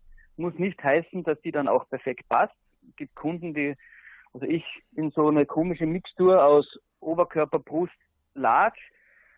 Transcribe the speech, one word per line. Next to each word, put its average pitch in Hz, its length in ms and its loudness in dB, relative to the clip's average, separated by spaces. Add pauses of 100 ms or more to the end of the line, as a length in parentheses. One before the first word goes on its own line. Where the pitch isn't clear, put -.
(380)
Muss 165 180 -6
nicht 180 280 -6
heißen, 165 400 0
dass 151 180 -4
die 165 100 -10
dann 147 160 -2
auch 107 220 0
perfekt - 380 -8
passt. 170 280 0 (340)
Es - 80 -20
gibt - 180 -16
Kunden, 165 380 -8
die, 143 220 -4 (580)
also 127 120 -12
ich 165 200 -4 (260)
bin 156 200 -6
so 151 180 2
eine 151 160 4
komische 165 400 -4
Mixtur 180 580 2
aus 147 360 4 (200)
Oberkörper, 160 600 -2
Brust, 170 340 -6 (400)
Large, 135 460 0 (580)